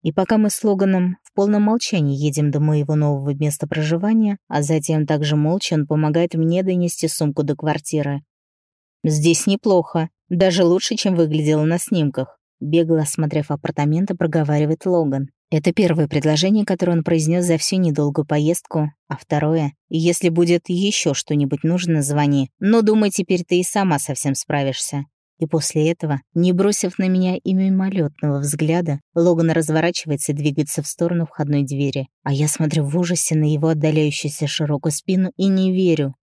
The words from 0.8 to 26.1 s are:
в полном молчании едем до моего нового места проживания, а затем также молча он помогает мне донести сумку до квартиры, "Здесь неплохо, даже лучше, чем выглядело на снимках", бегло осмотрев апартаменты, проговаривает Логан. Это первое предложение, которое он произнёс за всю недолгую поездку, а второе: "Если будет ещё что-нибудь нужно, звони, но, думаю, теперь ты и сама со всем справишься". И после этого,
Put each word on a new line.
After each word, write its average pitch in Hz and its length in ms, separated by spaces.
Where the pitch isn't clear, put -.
в - 100
полном 208 300
молчании 185 540
едем 147 320
до 143 120
моего 151 340
нового 147 380
места 147 340
проживания, 196 720
а - 140
затем 156 440
также 151 300
молча 156 380
он 151 120
помогает 156 500
мне 165 280
донести 175 460
сумку 147 340
до 143 140
квартиры, 147 640
"Здесь 156 440
неплохо, 180 640
даже 180 340
лучше, 180 320
чем 190 200
выглядело 156 480
на 165 140
снимках", 147 600
бегло 160 420
осмотрев 151 500
апартаменты, 151 640
проговаривает 151 680
Логан. 147 440
Это 165 220
первое 165 340
предложение, 156 560
которое 180 280
он 170 120
произнёс 165 420
за 170 120
всю 185 200
недолгую 147 480
поездку, 151 640
а 139 100
второе: 151 560
"Если 170 400
будет 170 400
ещё 180 460
что-нибудь 143 480
нужно, 165 400
звони, 143 560
но, 220 240
думаю, 214 260
теперь 180 340
ты 180 160
и 180 40
сама 190 340
со 143 160
всем 135 220
справишься". 143 720
И 160 80
после 156 420
этого, 151 320